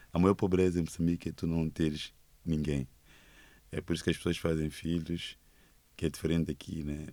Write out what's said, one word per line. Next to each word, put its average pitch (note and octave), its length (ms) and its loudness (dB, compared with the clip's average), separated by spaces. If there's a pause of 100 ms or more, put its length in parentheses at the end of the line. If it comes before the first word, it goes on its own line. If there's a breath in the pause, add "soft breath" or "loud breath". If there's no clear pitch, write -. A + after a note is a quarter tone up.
(140 soft breath)
A E2 60 2
maior F#2+ 160 8
pobreza F2+ 440 4
em E2 40 2
Moçambique E2+ 460 -2
é - 20 -6
tu - 160 -6
não E2 220 2
teres D#2 440 -2 (320)
ninguém. D2+ 420 0 (840 soft breath)
É - 100 -6
por - 120 -2
isso E2 100 -4
que F2+ 60 0
as E2 80 2
pessoas F2 200 -2
fazem D#2 320 0
filhos, E2 680 -4 (600)
que E2+ 80 -2
é D#2 40 2
diferente D#2+ 420 0
aqui, D#2+ 320 -6
né? D2 300 -6